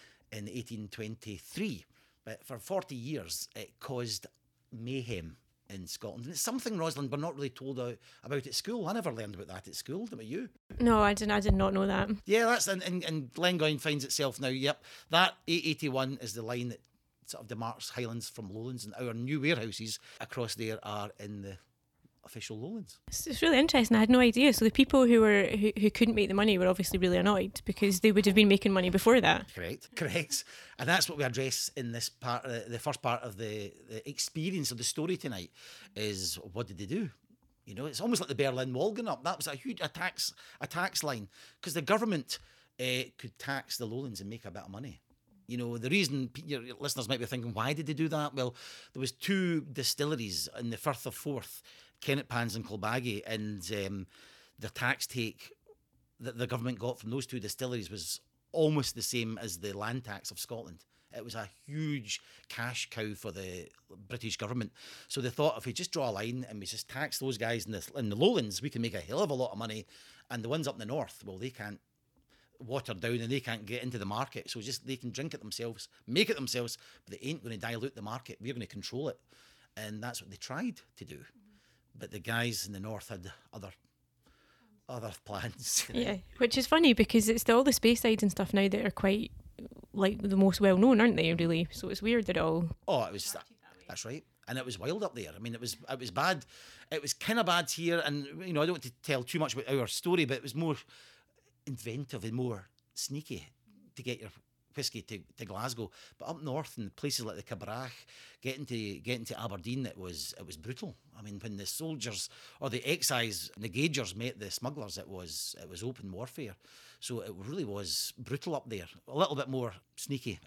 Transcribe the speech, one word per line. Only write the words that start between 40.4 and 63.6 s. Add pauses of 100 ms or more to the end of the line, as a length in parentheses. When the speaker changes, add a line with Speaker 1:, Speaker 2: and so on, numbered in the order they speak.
Speaker 1:
a
tax
line, (320)
'cause
the
government, (420)
uh,
could
tax
the
lowlands
and
make
a
bit
of
money. (460)
You
know,
the
reason
pe-,
your
listeners
might
be
thinking,
"Why
did
they
do
that?"
Well, (400)
there
was
two
distilleries (120)
in
the
Firth
of
Forth (380)
Kennet
Pans
and
Kilbaggy,
and, (160)
um, (500)
the
tax
take (680)
that
the
government
got
from
those
two
distilleries
was (300)
almost
the
same
as
the
land
tax
of
Scotland. (320)
It
was
a (160)
huge (280)
cash
cow
for
the (400)